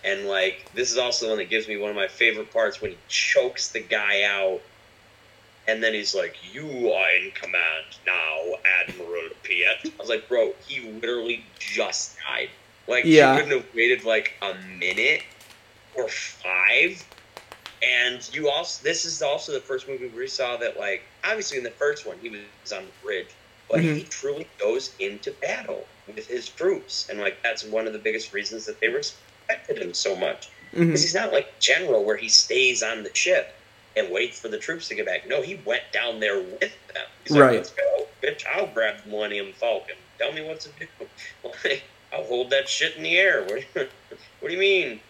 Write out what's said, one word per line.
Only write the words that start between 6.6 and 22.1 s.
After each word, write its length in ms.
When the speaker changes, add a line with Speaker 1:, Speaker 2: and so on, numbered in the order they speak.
Speaker 1:
are 240
in 160
command 540
now, 540
Admiral 480
Piet." 440
I 120
was 120
like, 200
"Bro, 240
he 140
literally 600
just 640
died." 320
Like, 180
he 120
Speaker 2:
Yeah. 180
Speaker 1:
couldn't 220
have 160
waited, 300
like, 300
a 100
minute 680
or 120
five. 960
And 500
you 180
also, 340
this 220
is 180
also 300
the 60
first 280
movie 200
where 140
we 60
saw 300
that, 220
like, 220
obviously 340
in 60
the 80
first 340
one, 160